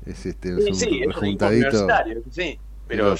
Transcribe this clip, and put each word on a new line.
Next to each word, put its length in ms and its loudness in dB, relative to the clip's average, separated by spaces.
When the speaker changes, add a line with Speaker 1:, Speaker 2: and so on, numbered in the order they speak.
Speaker 1:
Es, 200 -12
este, 240 -6
es 160 0
Speaker 2:
Sí, 40 2
Speaker 1:
un 60 0
Speaker 2:
sí, 100 0
es 60 -2
un 20 2
equipo 180 0
Speaker 1:
rejuntadito. 460 4
Speaker 2:
universitario, 640 2
sí, 300 -6
pero 180 0
Speaker 1:
Qué 40 6
loco, 100 4